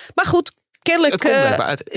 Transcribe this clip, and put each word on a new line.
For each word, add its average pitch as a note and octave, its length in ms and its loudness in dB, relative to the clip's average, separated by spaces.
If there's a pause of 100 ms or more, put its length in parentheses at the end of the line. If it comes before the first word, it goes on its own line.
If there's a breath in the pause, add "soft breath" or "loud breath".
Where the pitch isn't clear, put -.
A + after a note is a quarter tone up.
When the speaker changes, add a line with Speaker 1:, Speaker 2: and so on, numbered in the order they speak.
(160 loud breath)
Speaker 1:
Maar F4+ 100 0
goed, - 260 0 (300)
kennelijk, E4 320 2
Speaker 2:
Het F#3 80 -4
komt C#4 120 2
Speaker 1:
eh, C4+ 60 4
Speaker 2:
blijkbaar C4+ 280 0
uit. - 120 -4
Ze - 40 -16 (140)